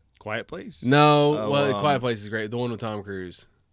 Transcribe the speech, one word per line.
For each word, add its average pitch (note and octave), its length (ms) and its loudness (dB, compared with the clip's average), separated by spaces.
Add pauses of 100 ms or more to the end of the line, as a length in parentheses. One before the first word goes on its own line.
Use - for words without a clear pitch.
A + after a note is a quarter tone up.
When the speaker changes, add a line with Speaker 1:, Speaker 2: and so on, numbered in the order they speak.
(180)
Speaker 1:
Quiet G#2+ 300 -8
Place? F#3 340 -14
Speaker 2:
No, D3 560 6
Speaker 1:
Oh, G#2+ 120 -2
Speaker 2:
well, C#3 240 2
Speaker 1:
um, - 60 -2
Speaker 2:
Quiet C#3+ 200 2
Place A#2 200 -2
is G#2 80 -8
great. G#2+ 220 -6
The A#2+ 80 -6
one B2 120 -2
with G#2+ 100 -6
Tom G#2+ 220 -6
Cruise. F#2+ 460 -10 (240)